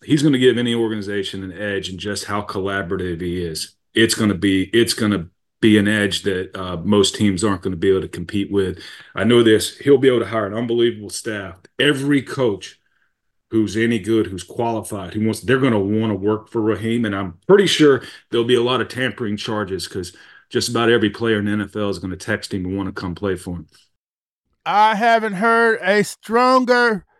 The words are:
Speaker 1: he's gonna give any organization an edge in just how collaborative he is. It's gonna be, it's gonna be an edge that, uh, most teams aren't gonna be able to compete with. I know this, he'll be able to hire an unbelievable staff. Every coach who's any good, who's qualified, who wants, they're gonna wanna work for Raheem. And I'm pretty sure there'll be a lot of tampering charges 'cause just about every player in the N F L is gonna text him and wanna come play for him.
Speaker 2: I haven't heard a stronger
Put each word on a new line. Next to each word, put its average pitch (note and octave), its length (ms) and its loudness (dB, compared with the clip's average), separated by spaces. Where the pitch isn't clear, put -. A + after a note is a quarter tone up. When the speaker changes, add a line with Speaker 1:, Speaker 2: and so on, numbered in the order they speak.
Speaker 1:
he's C#3+ 200 0
gonna C#3 160 4
give B2 180 4
any A#2+ 180 0
organization G2+ 680 -4
an F#2 100 -10
edge G2 360 -6
in F#2 80 -12
just G2 280 -8
how G#2 160 -4
collaborative F#2+ 800 -6
he F2+ 220 -4
is. D#2+ 320 -10
It's A2 220 2
gonna G#2+ 180 2
be, F#2+ 300 0
it's A2+ 220 2
gonna G#2 320 -2
be G#2+ 180 6
an G2+ 100 4
edge G#2 360 0
that, F#2 320 -4
uh, F2+ 220 -8
most G2+ 380 2
teams G2 280 0
aren't F#2+ 180 0
gonna F#2+ 140 -4
be F2+ 140 0
able F#2+ 120 2
to F2 60 -6
compete G2 440 -6
with. F#2 280 -2
I F#2+ 100 -4
know A#2+ 200 6
this, G#2+ 340 4
he'll C#3 220 6
be C3 80 4
able B2 120 4
to G#2+ 60 -2
hire G#2+ 220 -4
an G2 80 -8
unbelievable A#2 560 -2
staff. G2 460 -10
Every C#3 460 0
coach - 560 -4
who's G#2+ 280 0
any A#2 200 0
good, G#2+ 300 0
who's F#2 160 -10
qualified, G#2+ 680 -6
who G#2+ 100 -2
wants, A2 180 0
they're B2 180 2
gonna B2 200 2
wanna G#2+ 340 0
work G#2 380 -2
for A#2 100 -2
Raheem. A2 440 -2
And G2+ 100 -4
I'm F#2+ 320 -8
pretty G3+ 180 6
sure C#3+ 380 4
there'll A#2 160 0
be B2 100 2
a A#2 60 4
lot B2 200 0
of A2 60 -6
tampering A#2 500 -6
charges G2+ 500 -6
'cause F2+ 280 -10
just B2 200 0
about A#2 200 2
every A2 200 4
player A2 300 -2
in G2+ 60 -2
the G2+ 60 -2
N G#2 100 -2
F F#2+ 140 -8
L G#2 140 -2
is F#2+ 80 -4
gonna F#2 200 -8
text - 360 -6
him F#2 120 -6
and F#2+ 120 -4
wanna F#2 140 -6
come F2+ 240 -8
play F#2+ 200 -4
for F2 200 -10
him. D#2+ 120 -14
Speaker 2:
I G#3 300 4
haven't A3 380 2
heard A3+ 480 2
a G3 220 2
stronger A#3+ 1000 2